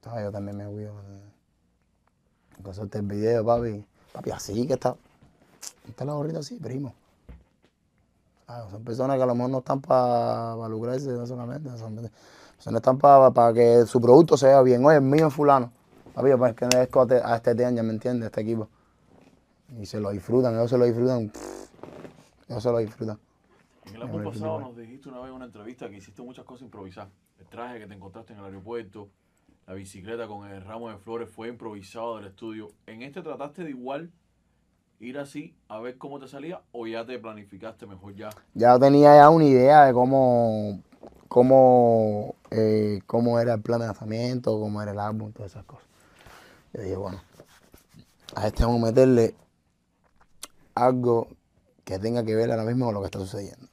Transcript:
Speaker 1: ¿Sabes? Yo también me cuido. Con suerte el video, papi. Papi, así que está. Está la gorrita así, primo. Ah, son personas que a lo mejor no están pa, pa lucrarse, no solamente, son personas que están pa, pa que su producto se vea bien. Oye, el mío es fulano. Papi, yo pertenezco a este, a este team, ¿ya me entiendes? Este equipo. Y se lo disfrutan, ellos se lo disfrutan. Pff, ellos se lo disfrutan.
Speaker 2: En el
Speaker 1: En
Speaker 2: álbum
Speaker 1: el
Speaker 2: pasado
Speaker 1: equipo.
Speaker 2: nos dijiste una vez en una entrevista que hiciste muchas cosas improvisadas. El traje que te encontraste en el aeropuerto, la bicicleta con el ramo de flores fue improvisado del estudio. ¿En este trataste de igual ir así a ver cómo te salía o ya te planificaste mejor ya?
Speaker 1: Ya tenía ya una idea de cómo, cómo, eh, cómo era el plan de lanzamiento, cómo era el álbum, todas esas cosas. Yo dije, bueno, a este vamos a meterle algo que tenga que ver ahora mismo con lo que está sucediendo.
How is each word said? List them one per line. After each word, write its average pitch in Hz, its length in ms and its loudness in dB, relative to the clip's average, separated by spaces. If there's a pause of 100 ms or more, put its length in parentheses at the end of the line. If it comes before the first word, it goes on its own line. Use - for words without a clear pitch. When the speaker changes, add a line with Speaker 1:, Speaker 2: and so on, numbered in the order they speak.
Speaker 1:
¿Sabes? 113 220 -12
Yo 104 80 -8
también 101 240 -10
me 101 100 -14
cuido. 104 280 -14 (1700)
Con 95 140 -18
suerte 104 240 -12
el 104 80 -6
video, 107 380 -2
papi. 117 400 -2 (280)
Papi, - 200 -12
así 117 340 -6
que 147 60 -2
está. 127 240 -4 (920)
Está 113 180 -14
la 143 80 -8
gorrita 151 280 -8
así, 151 160 -16
primo. 135 380 -12 (1500)
Ah, 120 240 -18
son 107 140 -18
personas 127 320 -4
que 131 60 2
a 127 40 2
lo 123 80 0
mejor 123 160 -4
no 135 80 -4
están 135 220 -6
pa, 117 760 -2
pa 113 100 -10
lucrarse, 120 420 -8
no 120 160 -8
solamente, 123 520 -12
son 110 180 -14
personas 113 140 -14 (540)
que 113 120 -6
están 131 220 0
pa, 139 340 8
pa 117 220 4
que 117 320 6
su 123 140 0
producto 143 360 8
se 131 120 4
vea 139 140 8
bien. 127 220 4
Oye, 156 120 8
el 139 60 4
mío 151 260 2
es 135 60 -6
fulano. 139 380 2 (420)
Papi, 123 140 0
yo 135 100 4
pertenezco 127 640 2
a - 40 6
este, 123 200 2
a 117 120 -2
este 117 180 -2
team, 123 200 -2
¿ya 117 80 -4
me 110 100 -4
entiendes? 113 340 -6
Este 110 160 -8
equipo. 110 260 -6 (1120)
Y 101 60 -16
se 101 120 -12
lo 104 120 -6
disfrutan, 120 440 -2
ellos 117 160 -2
se 131 60 0
lo 123 80 4
disfrutan. 120 460 -2
Pff, - 400 -18 (800)
ellos 113 120 -10
se 123 80 -2
lo 117 80 0
disfrutan. 110 400 -8 (680)
Speaker 2:
En 104 80 -20
el 113 80 -18
Speaker 1:
En 127 60 -14
Speaker 2:
álbum 110 120 -10
Speaker 1:
el 104 80 -10
Speaker 2:
pasado 107 280 -10
Speaker 1:
equipo. - 120 -14
Speaker 2:
nos 120 80 -20
dijiste 123 320 -20
una 127 120 -18
vez 131 80 -18
en 131 80 -20
una 131 100 -18
entrevista 117 420 -20
que 101 80 -20
hiciste 98 260 -20
muchas 123 220 -20
cosas 131 180 -20
improvisadas. 101 480 -20 (280)
El 95 80 -20
traje 120 320 -18
que 107 80 -20
te 101 80 -20
encontraste 101 400 -20
en 101 60 -20
el 101 40 -20
aeropuerto, 98 640 -16 (580)
la 92 60 -20
bicicleta 98 540 -16
con 104 220 -18
el 98 160 -20
ramo 113 260 -16
de 104 80 -20
flores 113 320 -14
fue 113 180 -16
improvisado 113 680 -14
del 104 100 -18
estudio. 107 460 -16 (140)
¿En 110 160 -20
este 143 200 -18
trataste 143 420 -14
de 156 60 -14
igual 135 400 -14 (880)
ir 123 160 -16
así 147 380 -16 (140)
a 107 100 -14
ver 123 180 -14
cómo 143 220 -16
te 135 80 -20
salía 143 340 -16 (120)
o 117 160 -12
ya 113 180 -10
te 127 140 -12
planificaste 104 640 -18
mejor 98 300 -20
ya? 107 140 -14 (240)
Speaker 1:
Ya 120 260 6
tenía 143 340 8
ya 147 160 12
una 160 140 4
idea 139 400 8
de 131 80 4
cómo, 120 880 0 (460)
cómo, 120 1080 4 (160)
eh, 107 560 -2
cómo 117 320 -2
era 117 160 0
el 107 80 -8
plan 117 160 -4
de 117 80 -6
lanzamiento, 113 720 -6
cómo 104 240 -8
era 104 80 -10
el 101 80 -10
álbum, 107 340 -8
todas 104 200 -18
esas 101 120 -20
cosas. - 220 -20 (880)
Yo 113 80 -12
dije, 95 140 -8
bueno, 95 240 -12 (1120)
a 104 140 -4
este 113 160 0
vamos 117 180 2
a 117 40 0
meterle 120 500 4 (1400)
algo 120 540 0 (560)
que 92 160 -10
tenga 117 240 -4
que 110 100 -4
ver 113 160 0
ahora 113 140 -4
mismo 120 220 -2
con 113 80 -4
lo 101 60 -6
que 98 60 -8
está 98 140 -10
sucediendo. 95 520 -14